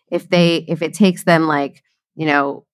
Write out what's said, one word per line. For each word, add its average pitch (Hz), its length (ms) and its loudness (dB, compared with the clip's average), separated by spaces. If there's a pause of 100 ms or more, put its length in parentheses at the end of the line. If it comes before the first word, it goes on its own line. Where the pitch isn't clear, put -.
(100)
if 175 180 -6
they, 170 280 2 (120)
if 160 140 -6
it 160 100 -4
takes 185 320 0
them, 160 220 2
like, 143 360 -4 (340)
you 160 100 -6
know, 143 480 -2